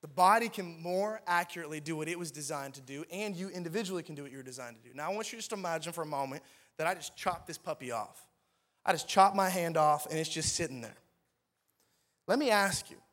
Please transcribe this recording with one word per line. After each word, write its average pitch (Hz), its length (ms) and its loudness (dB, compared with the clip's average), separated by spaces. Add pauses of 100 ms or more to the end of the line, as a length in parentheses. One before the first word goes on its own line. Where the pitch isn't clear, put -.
The 151 80 -14
body 196 400 6
can 175 320 -8
more 190 460 0
accurately 170 540 0
do 160 160 -4
what 156 120 -4
it 175 100 -4
was 175 120 -6
designed 139 440 -6
to 139 60 -16
do, 135 300 -10
and 202 240 -4
you 185 140 -6
individually 180 540 -4
can 160 120 -12
do 143 80 -10
what 139 80 -12
you 131 60 -14
were 135 80 -12
designed 123 380 -12
to 120 60 -20
do. 117 60 -20
Now, 147 160 -4
I 196 40 -2
want 220 180 -6
you 233 60 -12
just - 120 -10
to 220 60 -4
imagine 170 360 -4
for 170 100 -6
a 156 40 -4
moment 139 380 -4 (320)
that 156 100 -2
I 185 80 2
just 165 220 -12
chopped 175 300 -4
this 160 120 -10
puppy 143 320 -6
off. 110 360 -6 (580)
I - 80 4
just 165 160 0
chopped 196 260 8
my 190 140 4
hand 165 280 2
off, 151 300 4
and 156 120 -2
it's 160 100 -2
just - 260 -2
sitting 131 280 -2
there. 107 140 -14 (1300)
Let 214 120 4
me 285 120 2
ask 196 400 2
you - 100 -18 (120)